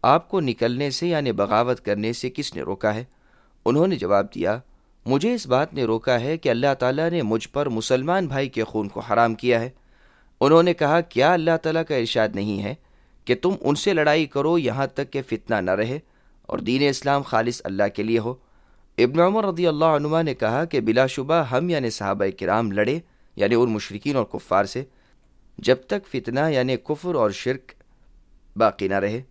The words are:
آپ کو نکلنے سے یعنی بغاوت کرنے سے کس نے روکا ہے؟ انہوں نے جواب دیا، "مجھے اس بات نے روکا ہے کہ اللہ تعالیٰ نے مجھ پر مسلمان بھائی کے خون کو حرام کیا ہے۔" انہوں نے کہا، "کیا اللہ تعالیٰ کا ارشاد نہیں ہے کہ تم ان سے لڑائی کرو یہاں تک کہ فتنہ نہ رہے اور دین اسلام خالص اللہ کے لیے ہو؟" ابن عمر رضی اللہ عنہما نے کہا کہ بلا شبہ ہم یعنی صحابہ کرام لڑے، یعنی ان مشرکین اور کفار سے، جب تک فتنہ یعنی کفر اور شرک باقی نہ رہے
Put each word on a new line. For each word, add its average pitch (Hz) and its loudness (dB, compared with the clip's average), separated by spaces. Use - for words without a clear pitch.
آپ 147 2
کو 190 -2
نکلنے 131 -2
سے 139 -4
یعنی 151 0
بغاوت 107 0
کرنے 107 -2
سے 127 -6
کس 139 -8
نے - -6
روکا 101 -2
ہے؟ 113 -8
انہوں 147 4
نے 190 0
جواب 101 0
دیا، 101 -2
"مجھے 147 0
اس 226 -6
بات 135 0
نے 143 -4
روکا 113 0
ہے 147 -4
کہ 151 -2
اللہ 127 2
تعالیٰ 139 0
نے 170 -2
مجھ 110 -2
پر 143 -2
مسلمان 131 0
بھائی 135 -2
کے 113 -2
خون 107 -4
کو 101 -10
حرام 113 2
کیا 117 2
ہے۔" 123 -6
انہوں 156 6
نے 175 2
کہا، 160 2
"کیا 156 2
اللہ 165 2
تعالیٰ 165 0
کا 151 -2
ارشاد 113 0
نہیں 101 -4
ہے 107 -6
کہ 123 2
تم 180 2
ان 147 2
سے 196 0
لڑائی 151 2
کرو 147 0
یہاں 135 -2
تک 139 -6
کہ 139 -4
فتنہ 117 -4
نہ 92 0
رہے 113 -2
اور - -8
دین 135 0
اسلام 143 0
خالص 120 -2
اللہ 98 -2
کے 107 -4
لیے 113 2
ہو؟" 117 -6
ابن 123 2
عمر 202 2
رضی 175 0
اللہ 156 0
عنہما 156 2
نے 151 -2
کہا 123 -2
کہ 156 -2
بلا 113 2
شبہ 135 -2
ہم 147 0
یعنی 139 -2
صحابہ 101 -2
کرام 101 0
لڑے، 107 0
یعنی 104 2
ان 120 4
مشرکین 107 -4
اور 120 0
کفار - -2
سے، 123 -8
جب - 2
تک 208 -4
فتنہ 123 -4
یعنی 127 0
کفر 165 -6
اور 113 2
شرک 127 -6
باقی 101 2
نہ 95 0
رہے 104 0